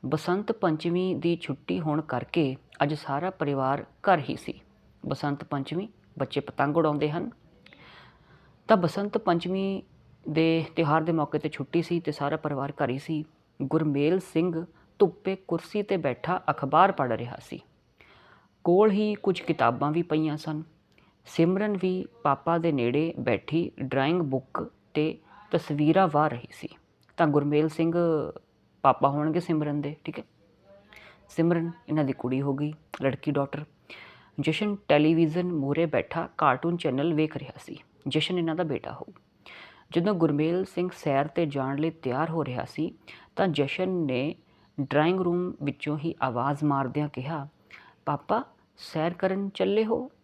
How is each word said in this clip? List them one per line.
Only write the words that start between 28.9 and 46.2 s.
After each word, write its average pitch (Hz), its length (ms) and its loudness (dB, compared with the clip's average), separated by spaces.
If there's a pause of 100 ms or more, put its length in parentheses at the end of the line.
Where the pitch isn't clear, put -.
ਹੋਣਗੇ 151 300 0
ਸਿਮਰਨ 151 420 -2
ਦੇ, 147 140 -6 (100)
ਠੀਕ - 140 -10
ਹੈ। - 40 -14 (1080)
ਸਿਮਰਨ 170 420 2 (180)
ਇਹਨਾਂ 151 140 2
ਦੀ 135 100 0
ਕੁੜੀ 131 280 -2
ਹੋ 139 120 0
ਗਈ, 147 200 -4 (280)
ਲੜਕੀ 135 300 0
ਡਾਟਰ। 143 340 -2 (760)
ਜਸ਼ਨ 196 360 0
ਟੈਲੀਵਿਜ਼ਨ 160 760 2
ਮੂਹਰੇ 147 340 0
ਬੈਠਾ - 520 -4
ਕਾਰਟੂਨ 156 400 2
ਚੈਨਲ 151 360 -2
ਵੇਖ 156 240 0
ਰਿਹਾ - 200 -12
ਸੀ। - 200 -16 (300)
ਜਸ਼ਨ 156 300 -2
ਇਹਨਾਂ 165 180 -2
ਦਾ 175 80 -2
ਬੇਟਾ 147 280 -6
ਹੋਊ। - 220 -14 (800)
ਜਦੋਂ 170 220 2
ਗੁਰਮੇਲ 165 520 2
ਸਿੰਘ 180 280 -4
ਸੈਰ 143 340 0
'ਤੇ 165 180 0
ਜਾਣ 139 320 -2
ਲਈ 156 120 0
ਤਿਆਰ 151 400 -2
ਹੋ 160 160 -2
ਰਿਹਾ 127 200 -6
ਸੀ - 280 -6 (420)
ਤਾਂ 196 120 2
ਜਸ਼ਨ 151 420 0
ਨੇ 151 460 0 (460)
ਡਰਾਇੰਗ 151 380 2
ਰੂਮ 180 420 0
ਵਿੱਚੋਂ 147 360 -4
ਹੀ 151 240 -4